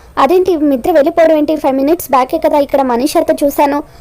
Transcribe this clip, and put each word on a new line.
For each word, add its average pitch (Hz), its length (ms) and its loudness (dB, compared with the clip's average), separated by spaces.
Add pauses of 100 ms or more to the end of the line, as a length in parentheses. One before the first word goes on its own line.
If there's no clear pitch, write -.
(180)
"అదేంటి 359 380 2
మిత్ర 285 360 -2
వెళ్ళిపోవడం 320 440 2
ఏంటి? 302 200 0
ఫైవ్ 277 200 -2
మినిట్స్ 285 340 -2
బ్యాకే 254 280 0
కదా 302 200 0
ఇక్కడ 277 240 0
మనీషాతో 269 520 0
చూశాను, 285 440 0 (220)